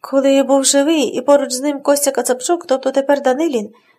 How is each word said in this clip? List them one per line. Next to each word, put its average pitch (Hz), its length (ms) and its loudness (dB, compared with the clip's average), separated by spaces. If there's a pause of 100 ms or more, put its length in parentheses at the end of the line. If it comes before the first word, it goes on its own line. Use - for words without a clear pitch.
коли 269 420 2
був 269 220 2
живий 277 380 2
і 226 180 -4
поруч 269 300 2
з 247 100 -6
ним 285 200 -4
Костя 285 300 0
Кацапчук, 254 540 -4
тобто 262 260 -2
тепер 277 300 0
Данилін, 262 480 -2 (300)